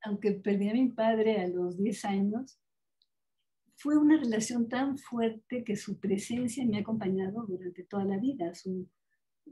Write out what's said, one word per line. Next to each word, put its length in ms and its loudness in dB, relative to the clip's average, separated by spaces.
aunque 300 0
perdí 380 0
a 40 0
mi 160 4
padre 520 2
a 60 -2
los 300 -2
diez 280 -2
años, 540 -2
fue 220 2
una 200 8
relación 520 0
tan 280 -2
fuerte 680 -4
que 120 -2
su 240 -8
presencia 680 -2
me 120 2
ha 40 -2
acompañado 640 -2
durante 380 -8
toda 220 -4
la 120 0
vida, 380 -4
su, 340 -8